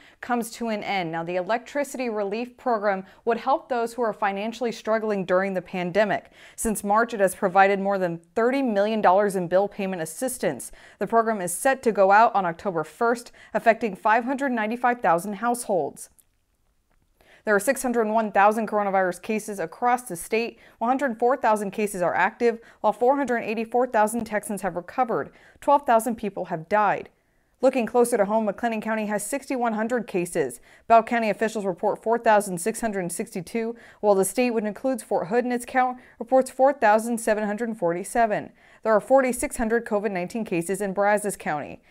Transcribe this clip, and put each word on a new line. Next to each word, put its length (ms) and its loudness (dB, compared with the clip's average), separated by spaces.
comes 300 -4
to 180 -8
an 120 -4
end. 300 -4
Now, 140 -4
the 100 -6
electricity 720 -4
relief 480 -4
program 480 -2
would 120 0
help 300 0
those 260 -2
who 80 -6
are 120 0
financially 580 -4
struggling 540 -2
during 300 0
the 60 -2
pandemic. 720 -2
Since 300 -4
March, 280 2
it 60 -4
has 160 2
provided 460 4
more 160 -2
than 240 -4
thirty 280 2
million 400 0
dollars 340 4
in 140 -2
bill 180 2
payment 340 -6
assistance. 680 -6
The 80 -2
program 340 2
is 100 -4
set 320 0
to 80 2
go 200 6
out 220 8
on 120 0
October 400 -4
first, 480 -4
affecting 440 2
five 260 2
hundred 300 -2
ninety-five 480 -2
thousand 320 2
households. 760 -4
There 100 2
are 60 4
six 240 0
hundred 240 0
one 240 0
thousand 360 4
coronavirus 540 0
cases 380 -6
across 420 -2
the 140 -10
state. 420 -4
One 100 0
hundred 300 0
four 180 4
thousand 320 0
cases 320 -4
are 140 0
active, 420 0
while 100 2
four 260 2
hundred 260 -2
eighty-four 420 -2
thousand 400 0
Texans 380 -6
have 120 -6
recovered. 540 -2
Twelve 240 4
thousand 300 2
people 300 -6
have 220 -8
died. 420 0
Looking 240 2
closer 320 2
to 80 4
home, 220 0
McLennan 340 -4
County 240 -4
has 180 -4
sixty-one 500 -4
hundred 340 -2
cases. 520 -4
Bell 160 8
County 260 -2
officials 360 -4
report 360 -2
four 160 0
thousand 400 2
six 240 -6
hundred 300 -4
sixty-two, 640 -6
while 140 6
the 100 4
state, 240 0
which 160 -2
includes 380 -4
Fort 240 -2
Hood 180 0
in 60 -4
its 140 -4
count, 340 -2
reports 320 2
four 240 4
thousand 460 2
seven 240 0
hundred 340 -4
forty-seven. 760 -2
There 100 0
are 80 6
forty-six 580 2
hundred 280 -2
covid 240 -2
nineteen 360 -6
cases 360 -4
in 120 -2
Brazos 420 0
County. 560 -8